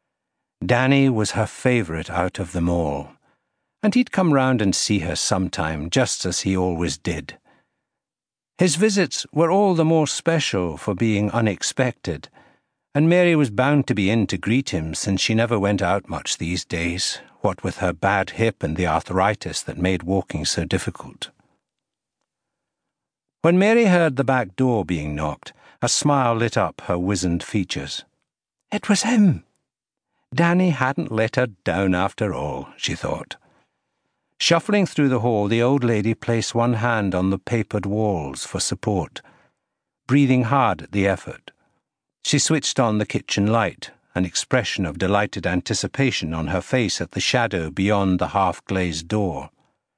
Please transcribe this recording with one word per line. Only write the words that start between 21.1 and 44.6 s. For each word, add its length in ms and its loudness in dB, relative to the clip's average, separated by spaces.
When 160 6
Mary 260 4
heard 320 4
the 80 2
back 320 0
door 300 2
being 280 -4
knocked, 380 -6
a 60 2
smile 460 2
lit 220 0
up 300 0
her 120 0
wizened 440 -2
features. 640 -6
"It 160 -6
was 140 4
him! 420 4
Danny 360 4
hadn't 420 -2
let 240 0
her 100 2
down 480 0
after 400 -2
all," 420 -8
she 200 -6
thought. 400 -8
Shuffling 460 2
through 240 2
the 120 2
hall, 260 0
the 160 2
old 220 2
lady 280 2
placed 420 -2
one 200 2
hand 400 0
on 160 2
the 80 0
papered 480 -4
walls 580 -2
for 160 -6
support, 600 -4
breathing 360 4
hard 400 2
at 100 -18
the 140 2
effort. 460 -4
She 160 0
switched 400 0
on 180 2
the 80 0
kitchen 400 -2
light, 460 0
an 100 0
expression 580 -2